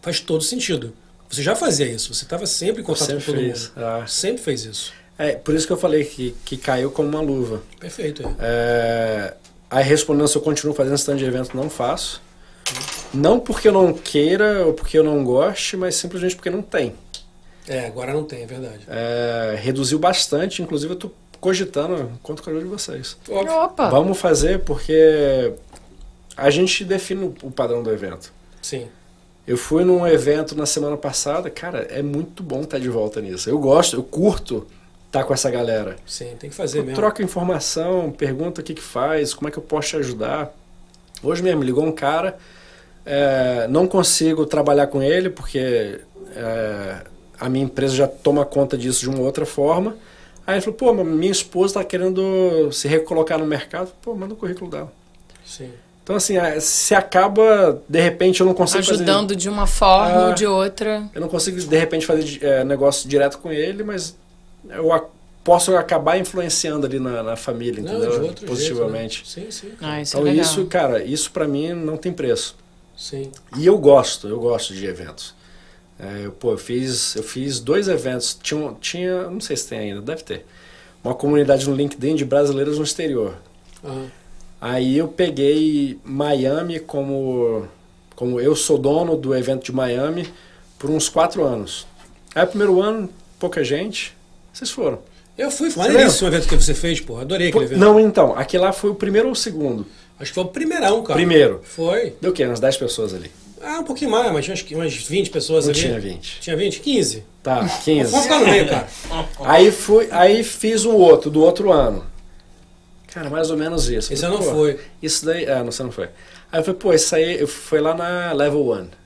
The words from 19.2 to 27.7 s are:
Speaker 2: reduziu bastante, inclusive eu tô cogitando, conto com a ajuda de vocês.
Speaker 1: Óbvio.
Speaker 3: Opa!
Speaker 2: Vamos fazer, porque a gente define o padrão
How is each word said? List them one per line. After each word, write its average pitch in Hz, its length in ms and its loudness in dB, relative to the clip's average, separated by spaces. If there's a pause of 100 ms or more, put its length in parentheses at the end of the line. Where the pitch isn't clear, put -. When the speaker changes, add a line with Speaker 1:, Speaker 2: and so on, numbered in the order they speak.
Speaker 2:
reduziu 131 380 -2
bastante, 180 640 0
inclusive 160 320 -6
eu - 20 -10
tô - 140 -12 (300)
cogitando, 170 680 -2 (120)
conto 151 200 -12
com 165 80 -12
a - 20 -4
ajuda 160 120 -6
de 185 60 -10
vocês. - 460 -10 (140)
Speaker 1:
Óbvio. 311 240 -2
Speaker 3:
Opa! 320 360 0
Speaker 2:
Vamos 185 280 4
fazer, 165 420 2
porque 147 920 4 (840)
a 135 120 4
gente 180 360 2
define 185 580 -4
o 131 80 -12
padrão 120 320 -2